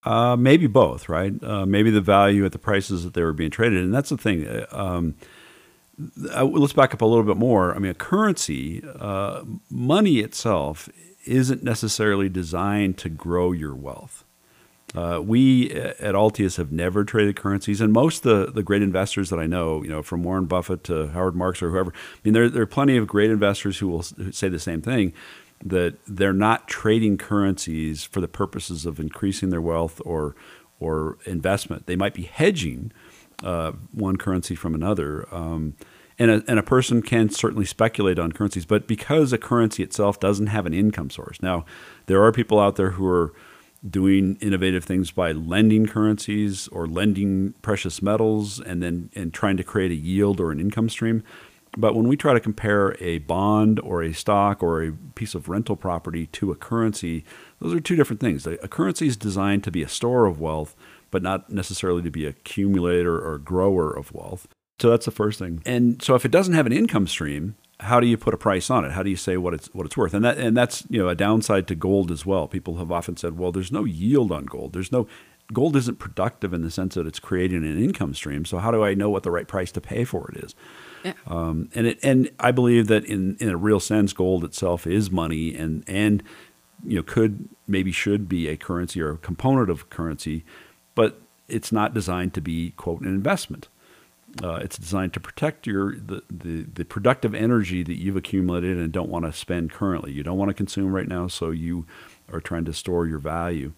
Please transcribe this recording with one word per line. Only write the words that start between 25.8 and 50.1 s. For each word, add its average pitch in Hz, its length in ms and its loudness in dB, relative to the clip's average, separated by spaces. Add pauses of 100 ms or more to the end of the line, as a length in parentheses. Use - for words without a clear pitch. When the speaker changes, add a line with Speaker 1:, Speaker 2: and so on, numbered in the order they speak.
Speaker 1:
they're 98 240 2
not 104 380 2
trading 110 480 2
currencies 82 880 -2
for - 160 -6
the 85 80 -4
purposes 85 560 -6
of 78 120 -6
increasing 95 520 -4
their 87 100 -2
wealth 82 460 -2
or, 76 280 -4 (460)
or 78 460 -4
investment. 92 640 -4
They 87 100 -2
might 98 160 0
be 90 100 -10
hedging, 110 720 -2 (500)
uh, 85 300 -4 (180)
one 98 240 -2
currency 92 400 -2
from 82 180 -4
another. 80 600 -2
Um, 80 420 -6 (420)
and 117 140 6
a, 107 160 4
and 120 100 2
a 104 60 2
person 127 380 4
can 113 280 2
certainly 107 360 -2
speculate 101 520 2
on 82 140 -2
currencies, 98 340 -2
but 104 220 2
because 139 460 2
a 117 40 0
currency 113 460 2
itself 101 380 0
doesn't 101 260 2
have 104 180 -2
an 82 80 -2
income 95 360 0
source. - 320 -12
Now, 90 240 -2 (400)
there 95 180 6
are 110 80 10
people 107 300 4
out 101 160 4
there 95 140 2
who 92 160 -2
are 87 260 2 (540)
doing 95 540 4
innovative 92 420 0
things 92 280 -2
by 87 200 0
lending 104 540 4
currencies 104 840 0
or 85 180 -6
lending 98 760 0
precious 95 400 -4
metals 107 580 0
and 87 220 -6
then, 87 320 -4
and 87 180 -6
trying 98 260 0
to 92 60 -2
create 95 280 0
a 85 40 -2
yield 92 440 2